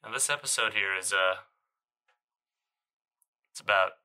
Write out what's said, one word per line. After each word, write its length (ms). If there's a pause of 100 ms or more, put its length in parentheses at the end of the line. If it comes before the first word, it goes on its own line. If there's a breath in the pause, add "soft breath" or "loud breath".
now 80
this 160
episode 460
here 240
is, 140
uh, 240 (2250)
it's 80
about 320 (120)